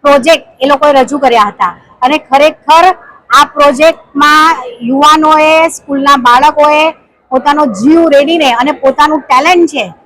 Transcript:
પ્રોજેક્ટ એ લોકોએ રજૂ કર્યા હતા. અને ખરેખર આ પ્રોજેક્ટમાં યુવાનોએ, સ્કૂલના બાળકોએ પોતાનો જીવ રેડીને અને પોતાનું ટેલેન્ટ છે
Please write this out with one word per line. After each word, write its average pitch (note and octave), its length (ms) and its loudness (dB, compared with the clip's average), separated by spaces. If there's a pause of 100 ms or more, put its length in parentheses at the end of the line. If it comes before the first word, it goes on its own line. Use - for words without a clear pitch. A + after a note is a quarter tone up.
પ્રોજેક્ટ C#4+ 440 0 (140)
એ C4 60 -4
લોકોએ C#4+ 260 0
રજૂ C4 260 -2
કર્યા A#3+ 240 0
હતા. G3+ 380 -6 (220)
અને D4 160 -2
ખરેખર D4+ 680 0 (460)
આ C#4+ 140 2
પ્રોજેક્ટમાં D4 1120 0 (260)
યુવાનોએ, D#4 840 2
સ્કૂલના C#4 480 -2
બાળકોએ D4 760 0 (380)
પોતાનો C#4+ 380 -2
જીવ C#4+ 420 0
રેડીને C#4+ 440 0
અને B3 200 -2
પોતાનું D4 480 -2
ટેલેન્ટ D#4+ 480 0
છે G#3+ 240 -8 (140)